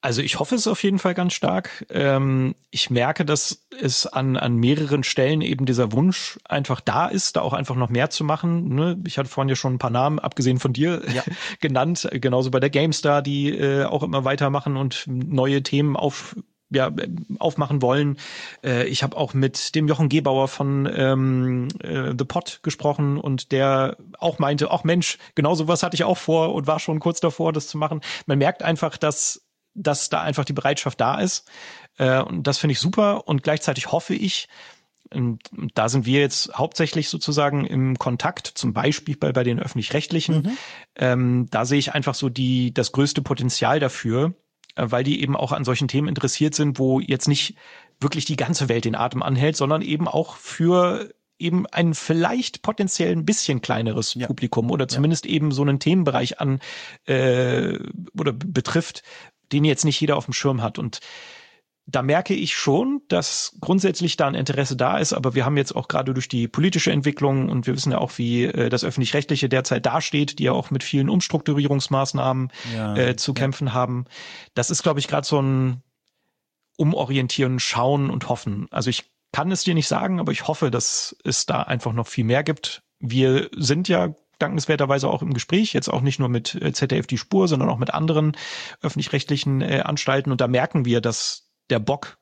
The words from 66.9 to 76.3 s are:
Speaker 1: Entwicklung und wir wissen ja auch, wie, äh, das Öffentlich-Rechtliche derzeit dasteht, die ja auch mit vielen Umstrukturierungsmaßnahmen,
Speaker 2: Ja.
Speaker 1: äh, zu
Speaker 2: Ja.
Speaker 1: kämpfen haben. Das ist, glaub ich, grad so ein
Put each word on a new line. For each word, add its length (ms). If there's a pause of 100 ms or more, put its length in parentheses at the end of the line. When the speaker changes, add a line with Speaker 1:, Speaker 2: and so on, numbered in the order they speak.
Speaker 1:
Entwicklung 560
und 180
wir 80
wissen 160
ja 80
auch, 180
wie, 280
äh, 240
das 160
Öffentlich-Rechtliche 640
derzeit 380
dasteht, 520
die 60
ja 80
auch 180
mit 140
vielen 260
Umstrukturierungsmaßnahmen, 1400 (200)
Speaker 2:
Ja. 240
Speaker 1:
äh, 200
zu 160
Speaker 2:
Ja. 80
Speaker 1:
kämpfen 340
haben. 300 (500)
Das 160
ist, 140
glaub 140
ich, 100
grad 180
so 160
ein 400 (920)